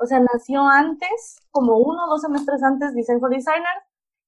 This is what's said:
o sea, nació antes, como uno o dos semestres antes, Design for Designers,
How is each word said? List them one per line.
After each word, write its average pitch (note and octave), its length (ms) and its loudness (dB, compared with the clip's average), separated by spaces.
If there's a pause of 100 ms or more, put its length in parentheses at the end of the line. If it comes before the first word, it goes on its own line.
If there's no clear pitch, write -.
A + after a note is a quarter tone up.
o A#3+ 60 -2
sea, C4 140 2
nació B3 460 0
antes, D#4+ 720 0 (140)
como A#3 260 2
uno E4 280 2
o D#4+ 60 -4
dos D4+ 120 0
semestres C#4+ 400 -2
antes, C4+ 320 0
Design A#3+ 260 -2
for B3+ 100 -2
Designers, E4+ 520 -4 (440)